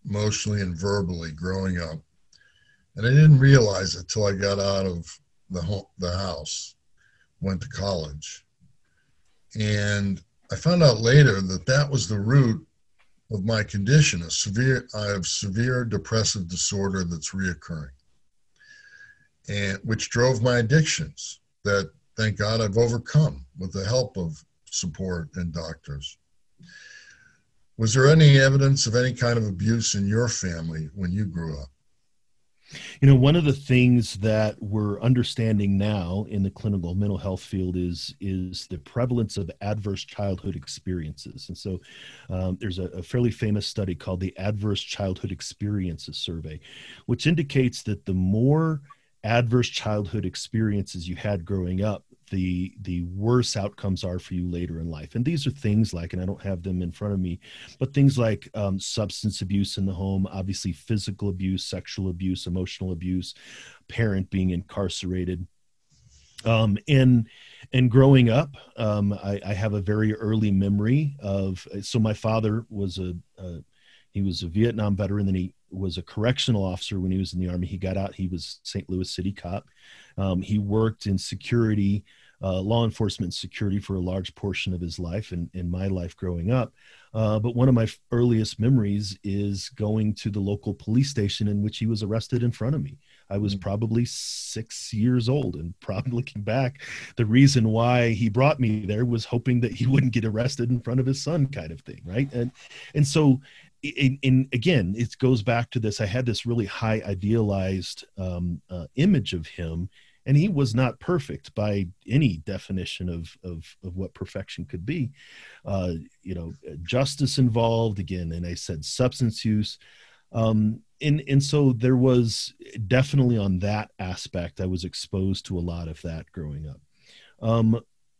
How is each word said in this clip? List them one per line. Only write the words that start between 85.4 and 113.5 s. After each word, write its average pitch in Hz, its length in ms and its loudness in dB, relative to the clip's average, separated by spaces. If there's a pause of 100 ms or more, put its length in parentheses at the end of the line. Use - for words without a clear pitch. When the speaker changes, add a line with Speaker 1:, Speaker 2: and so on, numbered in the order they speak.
Speaker 2:
in 87 160 -6
my 92 180 -2
life 90 300 -6
growing 90 340 -4
up. 123 220 0 (400)
Uh, 110 260 2
but 117 160 -2
one 127 140 6
of 127 60 6
my 113 80 4
f-, - 160 -4 (120)
earliest 117 480 2
memories 104 640 2
is 101 460 -2
going 107 460 0
to - 140 -6
the 104 100 -4
local 101 340 -2
police 127 360 0
station 104 380 -2
in 104 140 0
which 107 160 -2
he 113 80 -4
was 110 180 -2
arrested 110 380 -2
in 120 100 2
front 127 240 -4
of 147 60 -2
me. 139 160 -10 (320)
I 98 80 -4
was 101 180 0
Speaker 1:
Mm. 95 60 -8
Speaker 2:
probably 110 440 0
six - 880 -10
years 120 360 2
old, 127 260 -2
and 85 240 -10
probably 107 320 -6
<laughs> 120 60 -4
looking 120 240 -8
back, 123 400 -2 (340)
the 117 100 2
reason 123 440 8
why 117 400 4
he 110 180 0
brought 127 320 4
me 107 260 0
there 107 200 0
was 117 180 0
hoping 120 380 0
that 113 120 -2
he 117 140 -2
wouldn't 131 260 4
get 113 120 0
arrested 117 440 -2
in 120 120 0
front 120 180 -2
of 127 60 0
his 135 160 -2
son 151 260 0
kind 82 240 -10
of 80 100 -14
thing, - 220 -18
right? 127 300 -2
And, 123 180 -4 (440)
and 147 120 4
so, 143 320 6 (460)
i-, 147 120 -8
in, 139 260 2
in, 131 280 4
again, 113 460 2
it 117 220 -4
goes 127 240 2
back 117 280 0
to 123 80 -4
this, 107 220 -2
I 107 60 0
had 123 180 -4
this 113 200 -4
really 117 200 0
high 110 400 -2
idealized, 98 1000 -2 (120)
um, 90 520 -6
uh, 87 260 -10
image 147 380 2
of 82 140 -8
him, 85 420 -8 (380)
and 139 100 4
he 175 120 4
was 139 260 0
not 127 240 0
perfect - 560 -6
by 104 320 -2 (200)
any 123 380 2
definition 92 640 -6
of, 85 340 -8
of, 87 400 -14